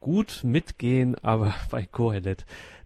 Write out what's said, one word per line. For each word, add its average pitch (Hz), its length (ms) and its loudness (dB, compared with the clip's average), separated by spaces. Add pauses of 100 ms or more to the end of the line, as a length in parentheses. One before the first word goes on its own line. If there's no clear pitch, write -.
gut 196 440 0
mitgehen, 127 800 2
aber 110 400 2
<laughs> - 80 -6
bei - 160 -4
Kohelet, 98 580 -2 (420)